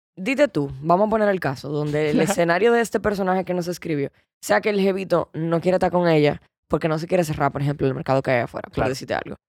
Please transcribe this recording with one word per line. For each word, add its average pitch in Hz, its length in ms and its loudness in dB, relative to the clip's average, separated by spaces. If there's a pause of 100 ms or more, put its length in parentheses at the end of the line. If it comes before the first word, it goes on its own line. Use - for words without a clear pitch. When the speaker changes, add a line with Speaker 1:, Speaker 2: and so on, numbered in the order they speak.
(160)
Speaker 1:
dite 254 300 2
tú, 143 240 -2 (100)
vamos 180 280 2
a - 20 -4
poner 214 180 2
el 190 120 0
caso 139 280 -4
donde 151 420 -2
el - 100 2
Speaker 2:
<laughs> - 180 2
Speaker 1:
escenario 180 340 2
de 233 80 4
este 214 200 -2
personaje 190 440 0
que 180 100 -4
nos 175 120 -4
escribió 151 440 -4 (300)
sea 208 200 0
que 214 100 -2
el 202 100 0
jevito 190 520 0
no 165 280 0
quiere 180 160 2
estar 180 140 2
con 175 180 2
ella 147 320 4 (280)
porque 160 200 0
no 156 100 0
se 165 80 -6
quiere 175 180 0
cerrar, 147 260 0
por 139 120 -6
ejemplo, 143 240 0
el 131 80 0
mercado 135 280 0
que - 80 -2
hay 123 120 2
afuera, - 260 -8
por - 60 -20
Speaker 2:
Claro. 120 160 0
Speaker 1:
decirte 127 240 -6
algo. - 220 -6 (120)